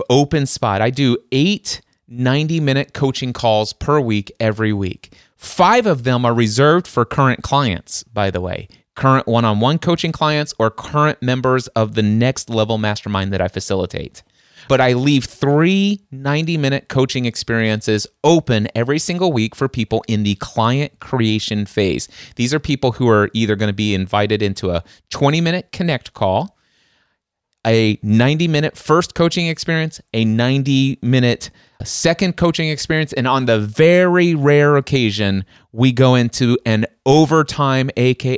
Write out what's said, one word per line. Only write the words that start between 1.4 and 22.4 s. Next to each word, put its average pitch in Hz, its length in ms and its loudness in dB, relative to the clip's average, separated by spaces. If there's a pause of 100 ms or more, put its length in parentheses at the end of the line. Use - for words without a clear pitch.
ninety-minute 139 840 -2
coaching 131 400 -2
calls 110 400 0
per 147 260 0
week, 107 400 -2
every 110 340 0
week. 98 400 -6 (240)
Five 214 500 2
of 139 160 0
them 123 200 0
are 120 120 2
reserved 131 520 2
for - 160 0
current 131 380 0
clients, 131 600 -4
by 104 260 -2
the 90 120 -4
way, 90 260 -8 (280)
current 131 300 2
one-on-one 117 540 0
coaching 170 320 -2
clients 151 480 -4
or 113 100 2
current 151 520 -2
members 127 480 0
of 107 260 -2
the 113 80 0
Next 113 460 0
Level 110 280 0
Mastermind 104 560 -4
that 95 80 -2
I 92 60 0
facilitate. - 720 -6 (460)
But 131 140 2
I 127 120 4
leave 131 320 2
three 190 760 0 (100)
ninety-minute 139 760 -4
coaching 131 360 0
experiences 110 800 -2 (180)
open 135 520 2
every 127 240 -2
single 175 320 -2
week 113 240 -2
for 135 140 -2
people 113 380 -4
in 107 160 0
the 101 120 0
client 123 640 -2
creation 107 680 -2
phase. 92 440 -2 (260)
These 123 180 -2